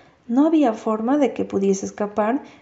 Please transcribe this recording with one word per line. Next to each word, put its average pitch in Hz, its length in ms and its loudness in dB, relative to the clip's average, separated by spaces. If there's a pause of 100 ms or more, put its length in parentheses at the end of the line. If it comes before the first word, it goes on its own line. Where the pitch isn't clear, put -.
(280)
No 254 180 4
había 302 280 4
forma 226 440 -2
de 285 160 2
que 196 100 -4
pudiese 196 440 0
escapar 208 560 -2 (180)